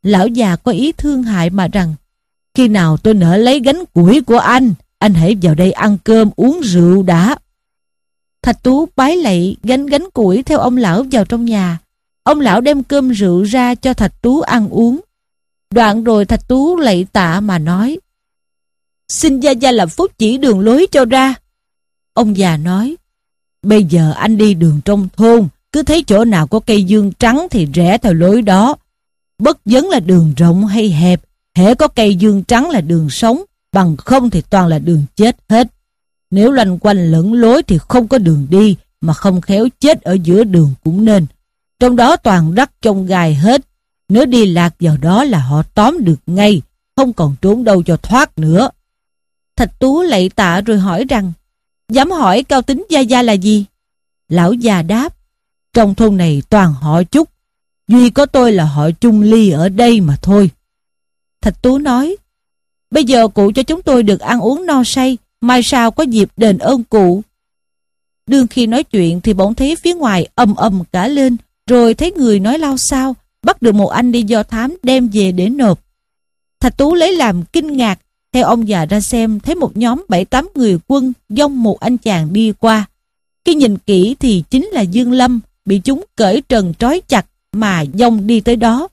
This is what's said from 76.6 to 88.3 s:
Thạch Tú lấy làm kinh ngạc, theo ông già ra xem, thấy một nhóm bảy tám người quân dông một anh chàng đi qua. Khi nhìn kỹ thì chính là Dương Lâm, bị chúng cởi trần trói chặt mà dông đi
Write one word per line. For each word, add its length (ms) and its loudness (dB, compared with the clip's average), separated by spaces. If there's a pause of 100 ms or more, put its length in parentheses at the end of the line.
Thạch 160 -2
Tú 180 0
lấy 220 0
làm 360 -2
kinh 240 -4
ngạc, 220 -2 (340)
theo 120 0
ông 240 0
già 160 -2
ra 160 -2
xem, 400 -4
thấy 140 -4
một 220 -6
nhóm 320 -2
bảy 160 -2
tám 300 -4
người 320 0
quân 260 -2 (160)
dông 340 -2
một 180 -2
anh 180 -2
chàng 340 -4
đi 200 0
qua. 340 0 (580)
Khi 100 2
nhìn 240 0
kỹ 420 0
thì 300 0
chính 160 0
là 140 -4
Dương 320 -2
Lâm, 280 0 (240)
bị 200 -2
chúng 200 -4 (120)
cởi 320 0
trần 300 -2
trói 300 -2
chặt 180 -2 (260)
mà 320 -2 (100)
dông 320 0
đi 140 0